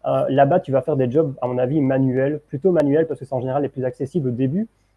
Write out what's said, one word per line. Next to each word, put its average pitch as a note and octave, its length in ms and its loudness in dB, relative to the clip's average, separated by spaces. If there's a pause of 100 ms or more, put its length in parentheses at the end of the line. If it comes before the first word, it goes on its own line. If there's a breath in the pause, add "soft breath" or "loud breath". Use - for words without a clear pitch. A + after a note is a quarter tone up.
Euh, C3+ 220 0
là-bas, C#3 300 4
tu C#3+ 120 -6
vas C3 100 2
faire D3+ 140 -2
des C3 160 0
jobs, C#3 280 0
à B2 60 -6
mon B2 140 -2
avis, C#3 220 0
manuels, C3+ 580 0
plutôt D3+ 320 -2
manuels D#3 340 2
parce D3+ 140 -8
que C3 80 -14
c'est C3+ 80 -8
en B2 60 -2
général C3 200 -2
les C3+ 80 -2
plus C3 160 -6
accessibles C3 440 -4
au - 20 -2
début. C3+ 360 -2 (300)